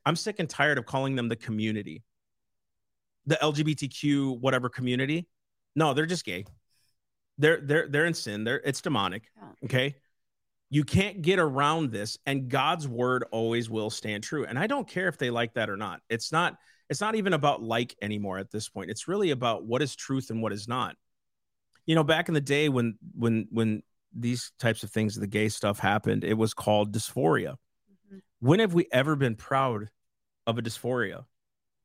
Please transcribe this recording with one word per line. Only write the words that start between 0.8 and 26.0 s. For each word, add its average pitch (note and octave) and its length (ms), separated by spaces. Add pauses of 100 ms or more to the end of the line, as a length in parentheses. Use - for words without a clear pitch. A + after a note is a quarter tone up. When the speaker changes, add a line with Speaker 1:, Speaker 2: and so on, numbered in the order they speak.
Speaker 1:
calling C3+ 280
them A#2+ 140
the A2+ 80
community. G#2+ 640 (1200)
The D3+ 160
L D3+ 100
G D3 100
B D3+ 120
T C#3 140
Q C#3 520
whatever B2+ 280
community. C3 580 (500)
No, D3 180
they're D#3 120
just E3+ 180
gay. F#2+ 200 (920)
They're, D3+ 220
they're, D3 280
they're D3 180
in E3+ 80
sin. G#2 280
They're, A#2+ 220
it's C3+ 160
demonic. G2+ 560
Speaker 2:
Yeah. - 280
Speaker 1:
Okay? B2+ 320 (760)
You C#3+ 140
can't G3 380
get F#3 160
around D3 540
this, G#2 340
and C3+ 220
God's C#3+ 380
word B2 440
always A2+ 400
will A2 180
stand G#2+ 340
true. C#3 220
And A2 140
I F#3 80
don't C4 200
care F#3 220
if E3 80
they B2 140
like A#2 240
that G#2+ 160
or G2 80
not. F#2+ 320
It's A2+ 200
not, E3 280 (320)
it's C#3+ 100
not G#3+ 140
even G3 180
about C#3+ 300
like A#2 400
anymore G2+ 360
at G2+ 120
this G#2+ 180
point. F#2 220
It's - 180
really F#3+ 220
about A#2 340
what A#2+ 160
is C#3+ 160
truth C3+ 320
and A2+ 140
what G#2+ 100
is G#2 160
not. A#2+ 280 (920)
You D#3+ 80
know, D#3+ 100
back D#3+ 240
in E3+ 60
the D3 60
day C#3+ 280
when, A#2+ 300 (180)
when, A2+ 340
when A2 320 (300)
these A#2+ 460
types A2+ 240
of G2+ 80
things, G#2+ 240
the G#2 120
gay G#2+ 220
stuff G#2 300
happened, G#2 440